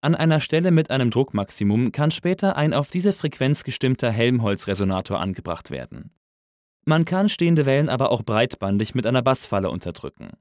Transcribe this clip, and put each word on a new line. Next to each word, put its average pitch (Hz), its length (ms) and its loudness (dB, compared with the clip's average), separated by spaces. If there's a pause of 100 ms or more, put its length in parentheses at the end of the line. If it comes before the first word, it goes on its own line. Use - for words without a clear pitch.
An 160 140 2
einer 156 260 2
Stelle 170 300 0
mit 160 220 2
einem 127 180 2
Druckmaximum 110 800 0
kann 151 220 0
später 185 420 0
ein 151 180 0
auf 143 180 -2
diese 185 220 0
Frequenz 135 520 -2
gestimmter 127 480 -2
Helmholtz-Resonator 101 1040 0
angebracht 87 540 -6
werden. - 420 -12 (720)
Man 160 200 2
kann 190 240 0
stehende 170 380 2
Wellen 143 220 2
aber 127 240 0
auch 113 100 -2
breitbandig 107 720 -2
mit 123 100 -2
einer 123 180 2
Bassfalle 113 460 0
unterdrücken. - 600 -10 (100)